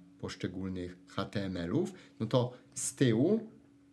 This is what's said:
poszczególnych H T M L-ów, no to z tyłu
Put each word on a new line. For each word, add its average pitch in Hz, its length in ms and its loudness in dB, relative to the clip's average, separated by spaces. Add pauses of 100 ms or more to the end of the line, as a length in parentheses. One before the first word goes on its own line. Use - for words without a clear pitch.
(200)
poszczególnych 92 800 -6 (100)
H 98 180 -6
T 98 200 -4
M 92 120 -4
L-ów, 98 360 -2 (260)
no 117 60 -2
to 123 280 2 (200)
z - 220 -6
tyłu 135 540 4 (440)